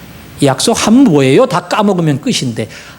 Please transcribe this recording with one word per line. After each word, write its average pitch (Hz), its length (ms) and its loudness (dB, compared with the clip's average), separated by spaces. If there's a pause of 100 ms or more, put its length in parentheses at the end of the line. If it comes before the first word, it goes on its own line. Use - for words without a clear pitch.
(420)
약속하면 180 640 2
뭐예요? 147 420 4
다 175 220 -4
까먹으면 175 520 0
끝인데 117 480 -6 (300)